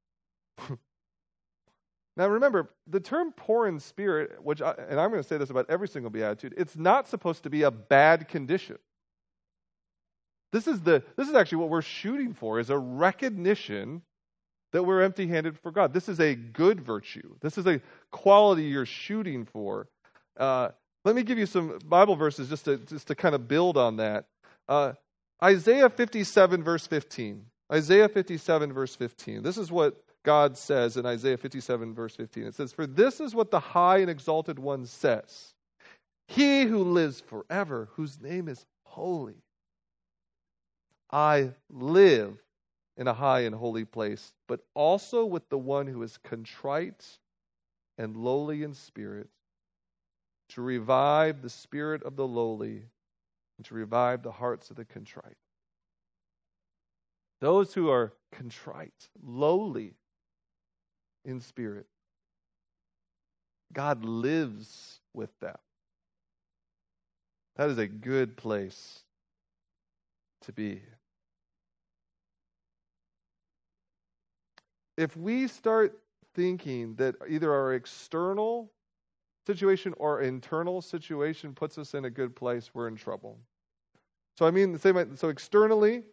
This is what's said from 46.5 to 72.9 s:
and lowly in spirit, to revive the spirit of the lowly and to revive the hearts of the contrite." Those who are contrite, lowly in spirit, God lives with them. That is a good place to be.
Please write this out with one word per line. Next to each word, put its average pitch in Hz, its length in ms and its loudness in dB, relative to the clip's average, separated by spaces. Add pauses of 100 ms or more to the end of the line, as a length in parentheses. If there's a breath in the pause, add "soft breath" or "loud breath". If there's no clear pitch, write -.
and 110 180 -10
lowly 143 460 -4
in 147 120 -12
spirit, 104 540 -16 (1200)
to 123 120 -14
revive 135 800 2
the 120 80 -12
spirit 151 540 -8
of 139 100 -12
the 135 120 -4
lowly 113 560 -6 (760)
and - 80 -20
to - 80 -20
revive 123 480 -2
the 123 80 -12
hearts 117 400 -8
of 113 60 -20
the 117 80 -16
contrite." - 520 -20 (2000)
Those 185 340 2
who 165 160 0
are 120 220 0 (180)
contrite, - 800 -18 (120)
lowly 143 720 -2 (1300)
in 131 160 -12
spirit, 104 460 -12 (1900)
God 135 320 -4
lives 117 960 -6 (140)
with 110 160 -12 (100)
them. 90 160 -14 (2000)
That 147 120 -2
is 127 100 -4
a 107 80 -4
good 117 500 -6
place 101 640 -10 (1400)
to - 100 -18
be. 101 300 -10 (4000)